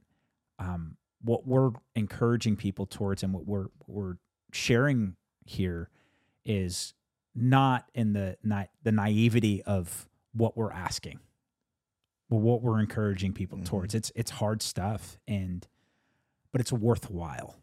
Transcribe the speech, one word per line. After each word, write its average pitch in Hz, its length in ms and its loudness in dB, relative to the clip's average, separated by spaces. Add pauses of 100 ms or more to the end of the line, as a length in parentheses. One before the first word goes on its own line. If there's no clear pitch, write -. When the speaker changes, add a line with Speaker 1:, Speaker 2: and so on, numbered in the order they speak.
(580)
Speaker 1:
um, 87 400 -8 (240)
what 113 240 0
we're 131 240 6 (240)
encouraging 117 640 2
people 98 320 -4
towards 98 340 -4
and 95 100 -2
what 85 140 -6
we're, 98 220 -4 (180)
we're 95 300 -6 (360)
sharing 120 640 2 (300)
here 87 460 -4 (540)
is 95 500 -4 (400)
not 127 580 4
in 107 200 2
the 95 280 -2
na-, 101 240 -2 (160)
the 113 100 2
naivety 107 680 4
of - 480 -2 (240)
what 113 240 0
we're 110 140 -2
asking, - 480 -8 (1080)
but 113 100 2
what 117 260 4
we're 110 160 4
encouraging 101 540 0
people 95 260 -8
Speaker 2:
Mm-hmm. 90 80 -8
Speaker 1:
towards. 101 260 -2
It's, 110 220 -4
it's 113 160 -4
hard 107 320 -2
stuff, - 640 -6
and, 92 400 -4 (840)
but 127 80 0
it's 123 140 -2
worthwhile. 87 880 -2